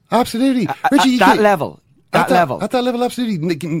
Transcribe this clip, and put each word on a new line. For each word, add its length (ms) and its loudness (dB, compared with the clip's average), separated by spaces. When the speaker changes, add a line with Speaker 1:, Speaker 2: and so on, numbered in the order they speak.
Speaker 1:
Absolutely. 560 -2
Speaker 2:
a-, 100 -6
Speaker 1:
Richie, 100 4
Speaker 2:
at 100 4
Speaker 1:
you 60 2
Speaker 2:
that 160 4
Speaker 1:
can 80 0
Speaker 2:
level, 380 0
that 100 2
Speaker 1:
at 60 -2
that, 60 2
Speaker 2:
level. 280 0
Speaker 1:
at 80 -4
that 140 -2
level, 200 -2
absolutely. 460 -4
N-, 80 -4
can 220 -6